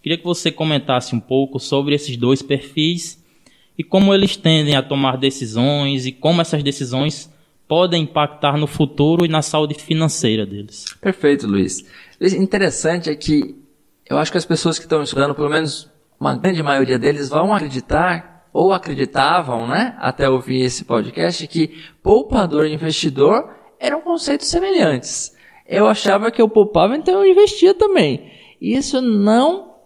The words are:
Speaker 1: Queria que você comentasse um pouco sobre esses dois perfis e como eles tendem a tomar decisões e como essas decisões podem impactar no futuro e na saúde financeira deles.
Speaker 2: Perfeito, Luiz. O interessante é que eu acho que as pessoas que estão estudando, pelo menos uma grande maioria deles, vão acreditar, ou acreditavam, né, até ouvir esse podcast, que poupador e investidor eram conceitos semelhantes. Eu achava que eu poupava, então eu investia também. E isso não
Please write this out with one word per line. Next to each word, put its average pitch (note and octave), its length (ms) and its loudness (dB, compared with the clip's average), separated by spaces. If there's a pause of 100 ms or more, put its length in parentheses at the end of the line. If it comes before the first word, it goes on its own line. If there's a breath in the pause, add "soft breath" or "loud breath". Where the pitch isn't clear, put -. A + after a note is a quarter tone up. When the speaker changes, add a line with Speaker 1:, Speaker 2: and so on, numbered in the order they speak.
Speaker 1:
Queria D#3+ 160 -4
que - 60 -18
você F3 260 -2
comentasse C#3+ 640 -2
um A#2 60 0
pouco C3+ 400 -2
sobre C#3+ 340 -2
esses C#3+ 220 -4
dois B2+ 260 2
perfis D#3+ 800 -4 (560 soft breath)
e E3 60 -6
como G3 300 4
eles G3 240 2
tendem D3+ 380 2
a C3+ 80 0
tomar C3+ 340 -2
decisões C3+ 880 -2
e C3 60 -4
como E3 300 0
essas D#3+ 200 -2
decisões C#3 720 -4 (340 soft breath)
podem E3+ 360 2
impactar D3 540 -2
no D3+ 100 0
futuro D#3+ 580 0
e D#3+ 40 -2
na D#3 120 0
saúde D3+ 320 -2
financeira C#3 720 -2
deles. G2+ 400 -16 (160)
Speaker 2:
Perfeito, C#3 460 0
Luiz. G2 380 -2 (360 loud breath)
O - 40 -2
interessante F3+ 840 0
é D3 60 -4
que D3+ 400 -2 (540)
eu C#3 80 0
acho D#3+ 140 -2
que F#3 60 -4
as E3 80 -4
pessoas E3 320 0
que - 80 -14
estão D#3 160 0
estudando, C#3+ 320 -2
pelo D3 160 -2
menos D#3 400 -4 (300)
uma C#3 160 -2
grande E3+ 260 -2
maioria C3+ 380 0
deles, C#3+ 300 0
vão E3+ 240 0
acreditar, D#3+ 1000 -4
ou F3+ 180 4
acreditavam, C#3 960 -2
né, F3+ 320 -2
até C3+ 320 -2
ouvir C3 320 -2
esse B2+ 220 -2
podcast, D#3+ 640 -4
que - 340 -4 (220 loud breath)
poupador F#3+ 640 2
e D3+ 60 -4
investidor D#3 760 0 (300 loud breath)
eram C#4+ 220 -2
conceitos E4 460 -4
semelhantes. E4+ 880 -2 (300 soft breath)
Eu G#3 220 2
achava G#3 420 0
que A#3 120 0
eu G#3+ 80 6
poupava, G#3 460 4
então F#4 280 2
eu F#4+ 80 8
investia G4 420 6
também. F4+ 560 2 (320 loud breath)
E A3 140 -2
isso C4+ 260 -2
não A#3+ 680 2 (140)